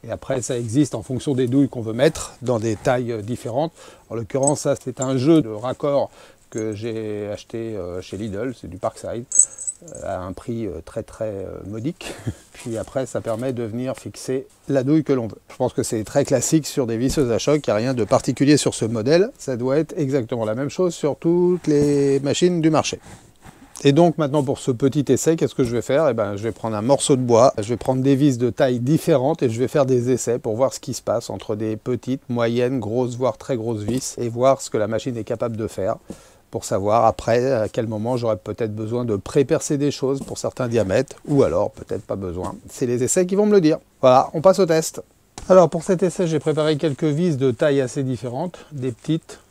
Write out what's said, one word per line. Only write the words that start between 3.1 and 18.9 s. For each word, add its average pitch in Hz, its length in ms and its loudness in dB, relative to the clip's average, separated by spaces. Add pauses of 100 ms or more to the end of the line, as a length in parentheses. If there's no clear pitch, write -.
euh, 107 80 -6
différentes. 120 500 -6 (400)
En 107 40 -10
l'occurrence 131 460 0
ça 143 140 0
c'est - 260 -10
un 135 160 0
jeu 151 240 6
de 113 80 -4
raccords 127 640 -2 (400)
que 110 220 -4
j'ai 107 600 -6
acheté, 113 420 -10
euh, 90 260 -8
chez 95 160 -12
Lidl, 110 380 -6
c'est 92 140 -16
du 90 80 -14
Parkside, 113 480 -8 (580)
euh, - 40 -20 (180)
à 92 160 -6
un 95 100 -8
prix, 113 340 -8
euh, 80 200 -8
très, - 180 -10
très, - 220 -10
euh, 92 320 -8 (100)
modique. 113 460 -8 (200)
<laughs> - 200 -20
Puis 117 240 -8
après 127 280 -6
ça 117 140 -6
permet 117 320 -4
de 120 120 -6
venir 120 340 -6
fixer 131 500 -6 (220)
la 135 140 2
douille 151 200 4
que - 80 0
l'on 123 160 0
veut. - 120 -12 (100)
Je - 80 -18
pense 123 160 -2
que 120 100 -2
c'est 107 220 -4
très 143 180 2
classique 143 420 2
sur 127 220 -2
des 113 80 -2
visseuses 120 360 0
à 104 80 2
choc, 147 280 2
il - 20 -2
n'y 110 40 2
a - 20 4
rien 120 180 0
de 117 120 0
particulier 139 500 4
sur - 180 2
ce - 120 -2
modèle. 135 520 2